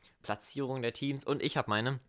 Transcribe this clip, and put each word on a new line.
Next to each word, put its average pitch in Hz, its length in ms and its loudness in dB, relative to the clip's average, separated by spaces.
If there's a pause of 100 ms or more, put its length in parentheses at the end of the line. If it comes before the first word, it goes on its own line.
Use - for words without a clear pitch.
(220)
Platzierung 131 600 -2
der 117 100 2
Teams. 139 320 -2
Und 143 180 0
ich - 140 2
hab 139 120 2
meine. 117 300 2 (100)